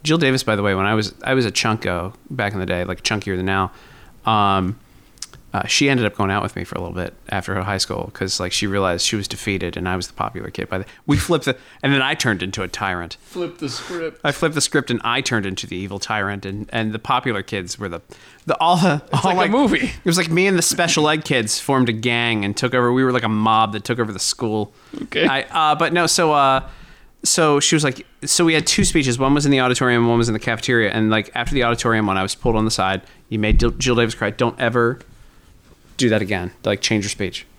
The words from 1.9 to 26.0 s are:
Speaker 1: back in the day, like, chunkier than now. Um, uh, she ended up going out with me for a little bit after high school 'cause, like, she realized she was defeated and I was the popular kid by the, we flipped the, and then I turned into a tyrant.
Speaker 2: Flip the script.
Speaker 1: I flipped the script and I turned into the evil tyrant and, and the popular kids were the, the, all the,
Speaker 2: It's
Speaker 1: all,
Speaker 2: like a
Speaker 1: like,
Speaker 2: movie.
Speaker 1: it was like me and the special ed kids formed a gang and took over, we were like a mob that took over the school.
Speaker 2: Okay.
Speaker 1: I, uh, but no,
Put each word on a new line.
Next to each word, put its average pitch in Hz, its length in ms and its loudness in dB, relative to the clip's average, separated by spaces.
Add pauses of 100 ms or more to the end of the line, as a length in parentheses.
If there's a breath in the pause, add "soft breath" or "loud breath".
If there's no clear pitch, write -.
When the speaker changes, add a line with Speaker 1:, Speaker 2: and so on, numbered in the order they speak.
Speaker 1:
back 104 220 -2
in 98 60 -4
the 92 60 -2
day, 87 180 -2
like, 92 200 -8
chunkier 98 340 -2
than 90 80 -2
now. 95 260 0 (540 loud breath)
Um, 101 520 2 (760 soft breath)
uh, - 140 -4
she 139 220 2
ended 123 160 2
up 101 100 -2
going 98 160 0
out 101 100 0
with - 140 -6
me 92 80 -6
for - 120 -10
a - 40 -4
little 87 160 -8
bit 90 180 -6 (140)
after 95 340 -4
high 98 160 -2
school - 360 -4
'cause, - 260 -6
like, 92 140 -4
she - 140 -2
realized 95 380 0
she 110 120 0
was 98 100 -4
defeated 92 480 -4
and 87 140 -4
I 90 80 -2
was 87 100 -6
the - 60 -20
popular - 360 -6
kid - 200 -10
by 95 80 -4
the, 95 80 -6 (200 loud breath)
we 147 120 2
flipped 170 260 0
the, - 140 -2 (260 loud breath)
and 135 100 2
then 135 80 2
I 139 120 0
turned 110 280 0
into 95 220 -6
a 90 60 -6
tyrant. 90 560 -6
Speaker 2:
Flip 175 320 -8
the 147 100 -8
script. 165 560 -10
Speaker 1:
I 147 80 0
flipped 160 240 -2
the 175 60 0
script - 280 0
and 120 140 0
I 120 160 0
turned 117 260 -2
into 95 220 -6
the 98 80 -8
evil 95 240 -8
tyrant 101 460 -4
and, 101 260 -8
and 110 220 -2
the 110 60 -6
popular 123 440 -2
kids 92 340 -8
were 104 120 -6
the, 85 100 -8 (460 loud breath)
the, 151 160 0
all 175 160 4
the, 156 240 4 (120)
Speaker 2:
It's 135 120 0
Speaker 1:
all, 185 100 2
Speaker 2:
like - 0 -
a 185 40 2
Speaker 1:
like, 180 120 2
Speaker 2:
movie. 247 360 2
Speaker 1:
it - 180 -8
was 170 120 2
like 165 140 0
me 180 160 4
and 190 100 2
the 170 40 2
special 165 480 2
ed 156 160 0
kids 120 340 0
formed 131 300 2
a 113 40 0
gang 117 520 0
and 101 100 -2
took 123 180 -2
over, 123 200 2
we 131 100 4
were 131 80 4
like 123 120 0
a 113 60 0
mob 110 440 2
that 107 100 -6
took 123 160 -2
over 110 140 -2
the 92 60 -10
school. 107 520 -2 (320 loud breath)
Speaker 2:
Okay. 156 240 0
Speaker 1:
I, 135 140 0 (300)
uh, 147 40 2
but 156 160 0
no, 170 160 2